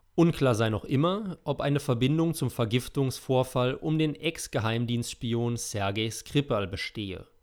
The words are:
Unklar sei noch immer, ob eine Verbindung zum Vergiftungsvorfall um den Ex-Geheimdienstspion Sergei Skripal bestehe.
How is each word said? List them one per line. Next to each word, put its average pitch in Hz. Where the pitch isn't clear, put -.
Unklar 147
sei 110
noch 107
immer, 180
ob 143
eine 143
Verbindung 151
zum 131
Vergiftungsvorfall 127
um 156
den 156
Ex-Geheimdienstspion 117
Sergei 104
Skripal 113
bestehe. 92